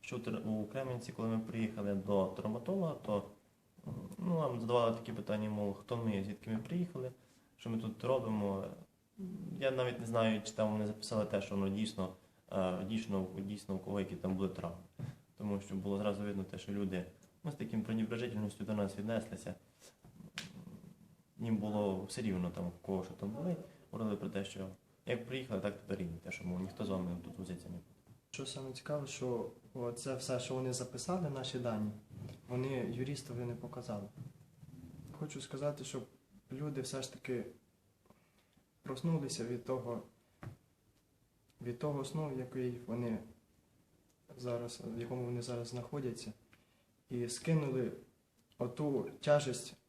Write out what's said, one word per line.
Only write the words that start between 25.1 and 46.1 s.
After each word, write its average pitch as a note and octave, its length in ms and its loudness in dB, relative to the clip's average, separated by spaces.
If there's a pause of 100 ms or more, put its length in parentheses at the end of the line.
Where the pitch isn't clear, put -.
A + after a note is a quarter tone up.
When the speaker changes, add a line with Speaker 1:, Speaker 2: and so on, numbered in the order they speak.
Speaker 1:
приїхали, B2 340 -2
так G2+ 140 0
тепер F#2+ 280 -2
і F2 40 0
те, E2+ 240 -6
що, - 140 -6
мов, F2+ 160 0
ніхто F#2+ 240 -4
з G2 40 -2
вами F2+ 360 0
тут - 140 -10
возиться F2+ 300 -6
не - 80 -6
буде. E3+ 80 -12 (460)
Speaker 2:
Що C3+ 160 -6
саме C3 260 -6
цікаве, C#3+ 340 -2
що B2 460 0 (220)
оце B2+ 420 -2
все, B2+ 240 2
що - 140 -2
вони B2+ 180 2
записали, C#3+ 580 0
наші C3 280 -2
дані, A2 320 2 (580)
вони B2+ 440 2
юристові B2 520 -2
не A#2+ 100 -2
показали. A2 540 -6 (1040)
Хочу D3 280 -6
сказати, C#3+ 440 -2
щоб B2 220 -4 (460)
люди C#3 280 -2
все C3+ 220 -2
ж - 100 -6
таки A#2+ 340 -2 (1400)
проснулися C3+ 600 0
від A#2+ 200 -2
того, A#2+ 380 0 (1600)
від A#2+ 160 -4
того C#3+ 260 2
сну, D#3 240 0
в C3 100 -2
який B2 480 -2
вони A#2 320 0 (1160)
зараз, A#2+ 460 -2 (140)
в A#2 40 -4
якому B2 240 -2
вони A#2+ 180 -2
зараз A#2+ 260 -4
знаходяться, A#2+ 640 -4 (760)